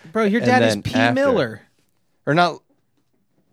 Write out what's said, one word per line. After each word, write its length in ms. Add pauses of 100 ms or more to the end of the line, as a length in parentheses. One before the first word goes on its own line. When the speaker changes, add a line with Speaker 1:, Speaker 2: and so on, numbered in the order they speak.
(140)
Speaker 1:
Bro, 100
your 180
Speaker 2:
And 80
Speaker 1:
dad 140
is 100
Speaker 2:
then 80
Speaker 1:
P 140
Speaker 2:
after. 180
Speaker 1:
Miller. 480 (640)
Speaker 2:
Or 80
not. 260 (920)